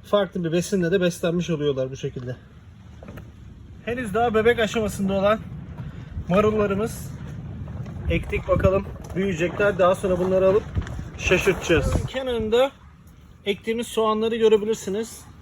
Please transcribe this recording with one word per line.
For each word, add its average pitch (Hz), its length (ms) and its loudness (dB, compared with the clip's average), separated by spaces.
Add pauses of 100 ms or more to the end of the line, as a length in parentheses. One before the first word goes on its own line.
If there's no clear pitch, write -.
Farklı 196 400 0
bir 160 80 -2
besinle 175 400 0
de 190 100 2
beslenmiş 175 480 -2
oluyorlar 143 420 -2
bu 135 40 -10
şekilde. 127 400 -8 (1500)
Henüz 233 280 -6
daha 233 200 2
bebek 226 260 4
aşamasında 196 540 0
olan 202 260 4 (880)
marullarımız 208 840 2 (1000)
ektik, 170 380 -2
bakalım 190 380 4 (300)
büyüyecekler. 185 640 0
Daha 185 160 6
sonra 180 240 0
bunları 185 280 4
alıp 208 160 4 (540)
şaşırtacağız. - 880 2
Kenarında 247 640 2 (760)
ektiğimiz 226 420 -2
soğanları 220 480 2
görebilirsiniz. 214 840 2 (200)